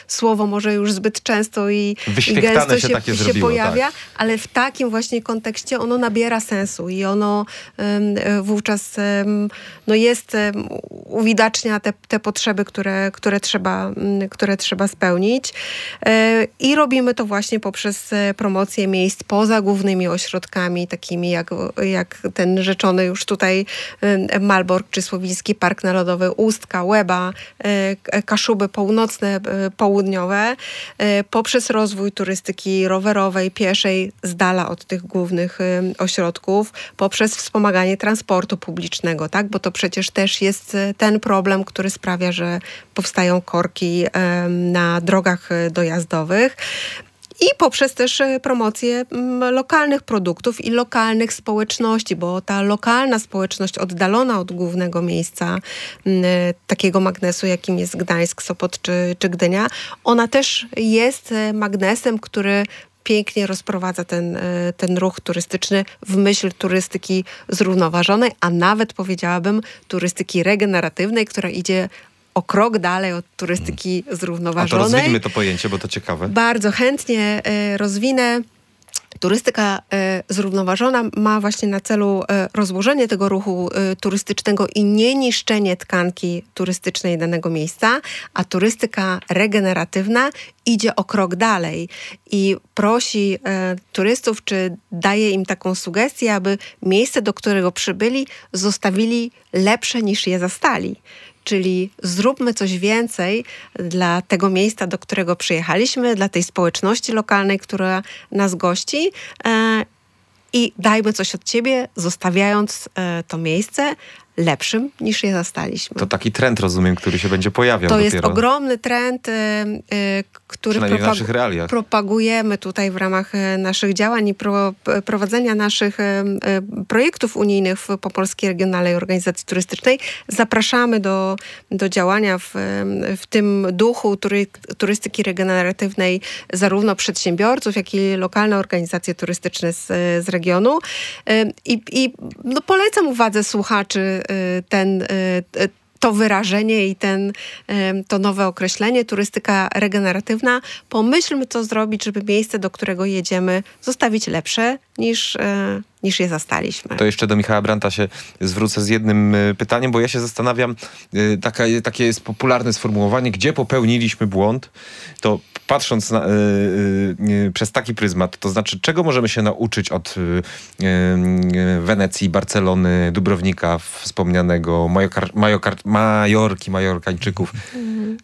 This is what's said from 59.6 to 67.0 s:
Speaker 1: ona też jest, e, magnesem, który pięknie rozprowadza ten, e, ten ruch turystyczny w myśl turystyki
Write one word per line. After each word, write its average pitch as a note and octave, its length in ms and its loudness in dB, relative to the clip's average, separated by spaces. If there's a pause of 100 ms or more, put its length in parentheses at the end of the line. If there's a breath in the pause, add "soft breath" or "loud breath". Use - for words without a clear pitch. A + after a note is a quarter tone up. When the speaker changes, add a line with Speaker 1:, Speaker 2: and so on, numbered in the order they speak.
Speaker 1:
ona A#3 240 4
też C4+ 380 2 (120)
jest, A3+ 540 2
e, G#3+ 220 0
magnesem, G#3+ 640 0
który G3+ 460 -2 (380 loud breath)
pięknie G#3 440 0
rozprowadza F#3 560 -4
ten, F3 340 -4
e, - 40 -6 (360)
ten F3+ 200 0
ruch F#3 220 0
turystyczny F#3+ 640 -2 (220 loud breath)
w F#3+ 100 0
myśl G3+ 400 2
turystyki F#3 680 -2 (240 loud breath)